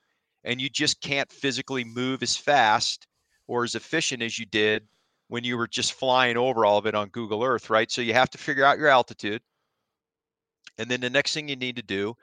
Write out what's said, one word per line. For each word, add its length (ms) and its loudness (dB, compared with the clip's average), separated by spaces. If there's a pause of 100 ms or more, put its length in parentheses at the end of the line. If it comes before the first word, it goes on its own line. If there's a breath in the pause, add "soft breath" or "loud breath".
(440)
and 160 -4
you 80 -4
just 320 -2
can't 320 -4
physically 540 -4
move 380 -4
as 120 -2
fast 720 2 (400)
or 160 -2
as 120 -4
efficient 480 -4
as 160 -6
you 80 -10
did 400 0 (400)
when 160 -8
you 120 -4
were 120 -4
just 260 -4
flying 420 2
over 300 2
all 140 6
of 80 -4
it 80 -2
on 140 -2
Google 340 -4
Earth, 260 -2
right? 220 2
So 100 -4
you 120 -2
have 180 4
to 80 -18
figure 260 0
out 140 4
your 80 2
altitude. 520 2 (1400)
And 100 -6
then 100 -2
the 120 -4
next 220 2
thing 140 -8
you 80 -6
need 200 -6
to 80 -10
do 400 -4